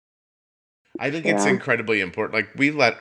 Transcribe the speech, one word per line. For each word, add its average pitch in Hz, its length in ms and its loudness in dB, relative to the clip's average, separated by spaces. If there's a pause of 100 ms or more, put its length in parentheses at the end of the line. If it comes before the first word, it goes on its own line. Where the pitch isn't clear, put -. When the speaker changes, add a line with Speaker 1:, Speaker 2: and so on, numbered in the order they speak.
(1000)
Speaker 1:
I 139 120 -2
think 160 140 -6
it's 101 200 2
Speaker 2:
Yeah. 101 80 4
Speaker 1:
incredibly 113 480 0
important. 95 340 -4
Like, 104 220 -2
we 139 140 2
let, 131 300 2